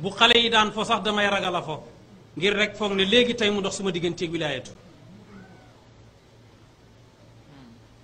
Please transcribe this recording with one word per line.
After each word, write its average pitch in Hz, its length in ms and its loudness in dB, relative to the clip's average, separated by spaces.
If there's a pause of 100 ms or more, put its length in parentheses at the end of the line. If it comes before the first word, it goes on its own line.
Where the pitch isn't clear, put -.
bu 180 100 -4
xale 233 280 4
yi 233 120 2
daan 214 220 2
fo 208 120 -2
sax 208 180 0
damay 208 260 0
ragal 185 280 -2
a 165 60 -2
fo, 147 200 -8 (540)
ngir 190 180 2
rek 208 220 -2
foog 208 160 -2
ne 190 120 2
léegi 240 300 4
tey 208 160 0
mu 208 120 0
dox 190 140 -4
suma 196 140 -4
digganteeg 170 400 -4
wilaayatu." 151 400 -6 (3250)